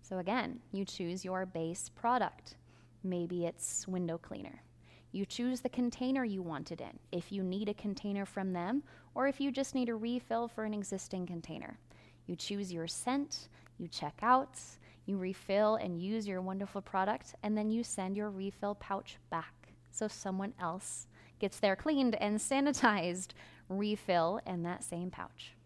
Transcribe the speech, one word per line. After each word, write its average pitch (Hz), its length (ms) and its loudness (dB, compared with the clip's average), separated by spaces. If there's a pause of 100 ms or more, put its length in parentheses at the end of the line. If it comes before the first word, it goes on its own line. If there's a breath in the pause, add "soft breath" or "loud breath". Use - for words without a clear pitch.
So 185 160 -6
again, 190 420 0 (120)
you 196 120 -2
choose 185 400 -6
your 185 220 -2
base 165 420 -4
product. - 680 0 (480 loud breath)
Maybe 175 420 0
it's - 400 -4
window 180 320 0
cleaner. - 440 -12 (500 loud breath)
You 196 120 0
choose 247 360 -2
the 254 80 -2
container 254 560 0
you 196 180 -2
want 156 280 -6
it 165 100 -8
in, - 180 -12 (140)
if 175 200 -2
you 196 100 -2
need 190 260 0
a 208 60 0
container 202 520 -2
from 190 260 -2
them, 190 300 0 (320 loud breath)
or 254 120 4
if 277 140 2
you 277 100 2
just 269 240 -2
need 254 140 2
a 233 60 0
refill 233 540 0
for 220 160 -4
an 214 100 -2
existing 190 520 -4
container. 170 520 -8 (480 loud breath)
You 175 100 -4
choose 202 360 -4
your 165 140 -4
scent, 269 600 -2 (300 loud breath)
you 175 100 -6
check - 340 -6
out, 254 360 6 (480 loud breath)
you 196 100 0
refill 196 600 4
and 180 220 0
use 208 300 0
your 185 140 0
wonderful 196 400 -4
product, 196 600 0
and 208 140 2
then 214 140 2
you 226 120 2
send 196 340 -2
your 208 140 0
refill 202 440 -2
pouch - 420 -6 (140)
back - 420 -6 (180)
so - 160 -2
someone 196 540 -2
else - 460 -4 (320 loud breath)
gets - 200 0
their 196 180 6
cleaned 269 400 4
and 208 220 2
sanitized 214 880 4 (400 loud breath)
refill 196 760 4
in 175 160 -2
that 175 220 -4
same 180 260 -4
pouch. - 440 -12 (120)